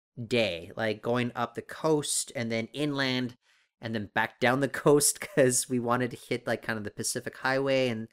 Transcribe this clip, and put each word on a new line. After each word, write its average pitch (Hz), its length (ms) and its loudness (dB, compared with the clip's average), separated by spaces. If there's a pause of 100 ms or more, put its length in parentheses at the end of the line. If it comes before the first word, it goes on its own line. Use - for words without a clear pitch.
(220)
day, 104 540 0
like, 110 260 -2
going 120 340 0
up 120 200 -4
the - 60 -10
coast - 760 -2
and 117 160 -4
then 113 220 -2
inland 131 640 -2 (420)
and 113 140 -6
then 104 220 -4
back 110 240 -2
down 127 200 4
the 139 80 2
coast - 540 4
<laughs> - 140 -8
'cause 127 340 4
we 123 100 0
wanted 120 320 0
to 117 60 -14
hit, - 300 -6
like, 113 140 -2
kind 113 160 -4
of 104 60 -8
the 101 80 -8
Pacific - 460 -6
Highway 131 520 2
and 113 240 -6